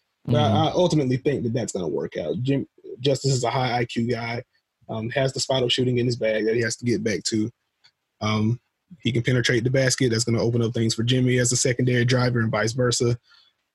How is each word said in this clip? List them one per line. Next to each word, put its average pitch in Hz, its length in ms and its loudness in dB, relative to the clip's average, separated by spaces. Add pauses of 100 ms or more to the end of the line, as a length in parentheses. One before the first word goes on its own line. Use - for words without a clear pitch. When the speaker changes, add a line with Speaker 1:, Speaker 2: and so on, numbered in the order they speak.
(240)
Speaker 1:
But - 100 -2
Speaker 2:
Mm-hmm. 147 220 4
Speaker 1:
I, 156 120 2
I - 40 -4
ultimately 156 440 2
think 123 280 -2
that 117 80 -2
that's 113 200 -4
gonna 92 140 -4
work 73 300 -4
out. 85 260 -4
Jim, 135 240 0 (320)
Justice 135 340 0
is 123 120 -2
a 113 60 0
high 127 280 0
I 123 60 0
Q 117 240 -4
guy, 117 340 -4 (460)
um, 113 220 -6
has 135 220 0
the - 80 -8
spot-up 127 300 0
shooting 123 280 0
in 120 80 2
his 120 100 -2
bag 110 300 0
that 113 100 2
he 120 60 0
has 113 160 -2
to - 60 -10
get 110 200 0
back 107 200 -2
to. 110 260 0 (680)
Um, 110 380 0 (420)
he 117 120 -2
can 123 100 0
penetrate 123 420 2
the 127 60 0
basket. 131 400 2
That's 113 140 0
gonna 117 180 0
open 120 200 0
up 113 120 -2
things 113 200 0
for 113 100 -4
Jimmy 127 340 2
as 120 140 2
a 120 40 0
secondary 123 480 2
driver 123 360 2
and 113 100 0
vice 110 220 0
versa. 120 440 0 (580)